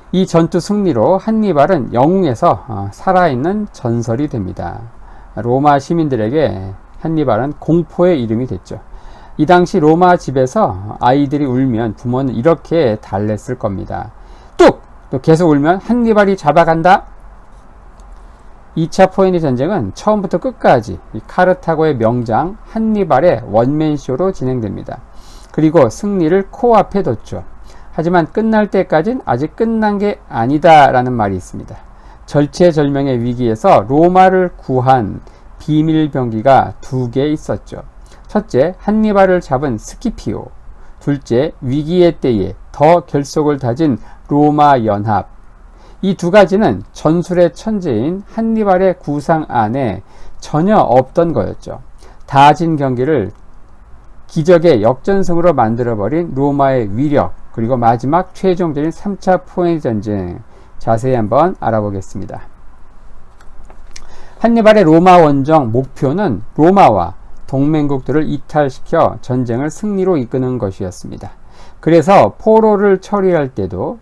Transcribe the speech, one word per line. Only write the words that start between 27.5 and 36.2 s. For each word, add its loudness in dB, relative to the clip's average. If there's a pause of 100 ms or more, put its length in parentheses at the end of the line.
하지만 0
끝날 0
때까진 0
아직 -4
끝난 0
게 -4
아니다라는 4
말이 -2
있습니다. -14 (500)
절체절명의 0
위기에서 2
로마를 4
구한 0 (400)
비밀 0
병기가 2